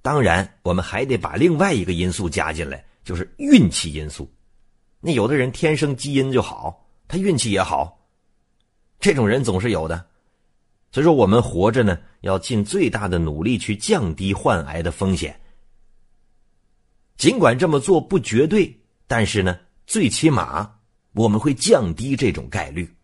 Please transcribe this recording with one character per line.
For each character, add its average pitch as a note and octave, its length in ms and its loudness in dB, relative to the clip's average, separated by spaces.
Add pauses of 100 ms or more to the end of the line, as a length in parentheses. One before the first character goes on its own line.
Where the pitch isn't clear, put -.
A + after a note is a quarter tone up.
当 C#3+ 200 0
然， F#2 420 0
我 F2+ 100 0
们 F#2+ 100 0
还 A2+ 200 -6
得 C3 140 -2
把 D#2+ 180 -6
另 D#3 220 2
外 F#3 160 2
一 G2+ 100 -2
个 F2+ 80 -4
因 F2+ 200 -2
素 F2 180 -4
加 D#2 240 -4
进 D#2 140 -8
来， C2+ 160 -14 (200)
就 F2+ 120 -10
是 F2+ 220 -8
运 C4 320 6
气 D#2+ 240 -6
因 D2+ 160 -8
素。 - 220 -14 (680)
那 E3+ 100 -2
有 A2 160 2
的 D3 80 0
人 B2+ 160 0
天 D#3 240 0
生 C#3+ 200 -2
基 C#3 180 -8
因 C3+ 180 0
就 B2 100 2
好， - 480 -10 (180)
他 E3+ 100 -6
运 F#3 200 0
气 A2+ 140 -2
也 F#2+ 100 0
好， D#2+ 460 -4 (920)
这 G3 140 2
种 B2 140 2
人 B2+ 160 2
总 G2 160 -2
是 A#2 120 -2
有 D#2+ 160 -2
的。 E2+ 200 -8 (840)
所 C3+ 100 -2
以 - 20 2
说 E3 100 6
我 A#2 140 6
们 A2+ 160 4
活 F#2 280 0
着 A#2+ 120 2
呢， F#2 160 0 (220)
要 F#2+ 180 0
尽 G#2+ 240 -2
最 D#3 260 0
大 G2+ 180 -4
的 F2+ 120 0
努 D#2 240 -2
力 A#2 140 0
去 G#2 180 -4
降 G#2 400 -2
低 F#2+ 180 -2
患 F#2 320 0
癌 D#2 160 -8
的 E2 100 -4
风 F#2+ 240 -2
险。 E2 240 -8 (1800)
尽 A#3+ 200 2
管 B2+ 220 4
这 F3+ 80 2
么 D3 120 2
做 E3 200 4
不 F#3+ 180 -2
绝 C#3 300 2
对， G3+ 320 0 (260)
但 A#2 200 0
是 G2+ 180 -2
呢， F2+ 160 -2 (260)
最 F3 240 0
起 D#3+ 200 2
码 F2 460 -2 (380)
我 A2 140 2
们 G#2+ 120 2
会 C#3+ 140 0
降 B2 400 2
低 B2 220 -4
这 A#2 160 0
种 B1+ 180 -10
概 D#2+ 220 -6
率。 F2 200 -10 (120)